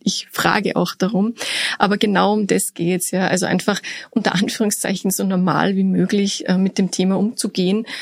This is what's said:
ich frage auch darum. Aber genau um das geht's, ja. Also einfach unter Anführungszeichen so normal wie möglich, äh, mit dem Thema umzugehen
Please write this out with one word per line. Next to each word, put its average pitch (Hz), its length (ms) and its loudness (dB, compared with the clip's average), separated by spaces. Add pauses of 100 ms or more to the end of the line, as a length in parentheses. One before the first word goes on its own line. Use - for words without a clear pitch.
ich - 280 -4
frage 196 440 0
auch 175 200 0
darum. 202 380 0 (460)
Aber 196 180 2
genau 196 360 2
um 214 140 0
das 185 260 0
geht's, 175 380 -2
ja. 185 160 0
Also 185 180 0
einfach 185 360 0 (300)
unter - 240 0
Anführungszeichen 202 760 0
so 196 120 -2
normal 185 520 2
wie 196 80 2
möglich, 190 640 0
äh, 185 100 2
mit 190 200 0
dem 190 140 2
Thema 190 260 2
umzugehen 202 680 0 (160)